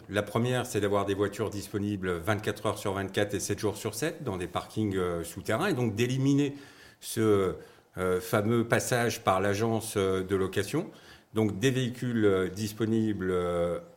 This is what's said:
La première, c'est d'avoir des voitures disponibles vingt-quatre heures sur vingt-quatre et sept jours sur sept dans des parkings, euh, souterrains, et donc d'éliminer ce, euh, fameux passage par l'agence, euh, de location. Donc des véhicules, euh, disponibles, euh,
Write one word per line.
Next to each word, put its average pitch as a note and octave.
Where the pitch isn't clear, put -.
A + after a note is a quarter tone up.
La F#2+
première, B2
c'est G#2+
d'avoir G2
des G2
voitures G2+
disponibles G2
vingt-quatre G2+
heures G2
sur G2
vingt-quatre G2
et F#2+
sept G2
jours G2+
sur -
sept D#3+
dans G2
des F2+
parkings, F#2+
euh, F2
souterrains, A2
et G3+
donc A#2+
d'éliminer C3+
ce, G2+
euh, F2+
fameux A2+
passage A#2
par F#2+
l'agence, G#2+
euh, F#2+
de F#2+
location. F#2+
Donc G#2
des C3
véhicules, A#2+
euh, F#2
disponibles, G#2+
euh, F2